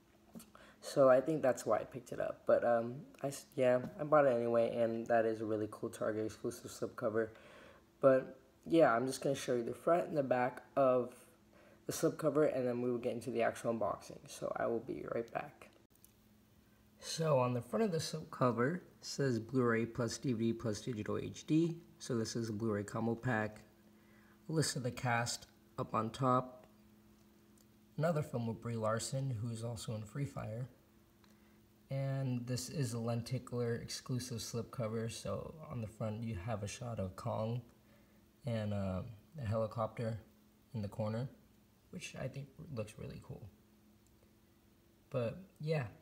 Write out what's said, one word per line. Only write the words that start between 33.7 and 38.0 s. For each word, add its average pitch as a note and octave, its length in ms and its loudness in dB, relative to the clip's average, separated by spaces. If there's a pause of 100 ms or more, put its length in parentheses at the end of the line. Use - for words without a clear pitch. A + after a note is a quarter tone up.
exclusive B2 640 -6
slipcover, A2+ 720 -4
so - 420 -6 (160)
on A#2+ 120 -6
the G#2+ 60 -4
front A2 360 -4
you A2+ 120 -4
have G2+ 280 -4
a G2+ 40 -2
shot A2+ 320 -6
of F#2+ 160 -4
Kong A2 460 -2 (840)